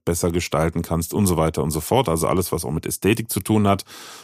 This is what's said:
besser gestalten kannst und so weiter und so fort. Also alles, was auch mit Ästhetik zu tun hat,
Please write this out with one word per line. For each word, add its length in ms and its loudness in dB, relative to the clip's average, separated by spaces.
besser 240 0
gestalten 500 0
kannst 320 -2
und 140 2
so 100 2
weiter 260 0
und 100 0
so 80 -2
fort. 280 2
Also 180 0
alles, 260 0
was 120 -4
auch 60 -6
mit 160 -4
Ästhetik 440 0
zu 100 -2
tun 280 2
hat, 160 2